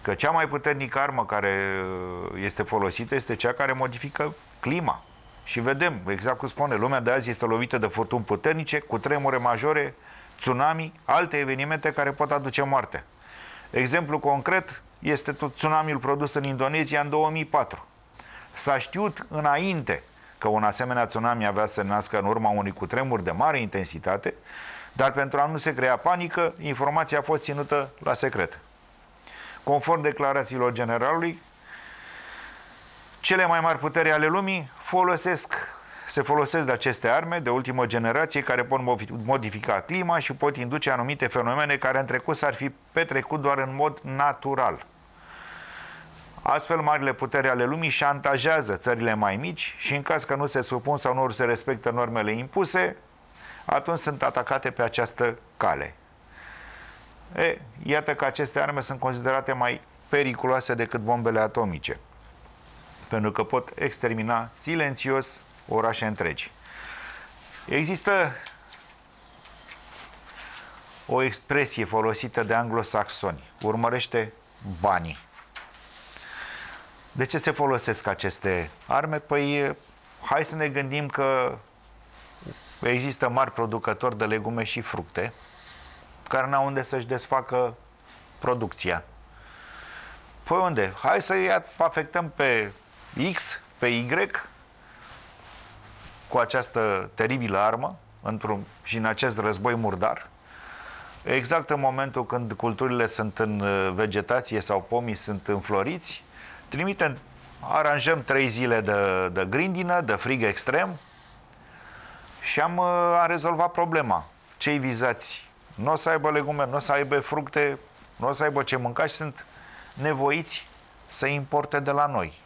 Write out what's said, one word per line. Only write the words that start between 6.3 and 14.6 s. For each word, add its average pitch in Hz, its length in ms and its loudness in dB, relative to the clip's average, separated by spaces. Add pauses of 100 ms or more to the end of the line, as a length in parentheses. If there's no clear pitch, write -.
cum 131 100 -6
spune, 139 260 0
lumea 127 260 2
de 117 100 2
azi 123 200 2
este 120 140 -2
lovită 120 340 2
de 110 80 2
furtuni 113 380 0
puternice, 156 540 0
cu 117 200 -4
tremure 139 380 0
majore, 131 580 2 (420)
tsunami, 156 680 0
alte 156 320 4
evenimente 143 560 0
care 143 180 2
pot 143 200 -2
aduce 139 320 0
moarte. 135 420 0 (680)
Exemplu 143 480 2
concret 143 640 0 (160)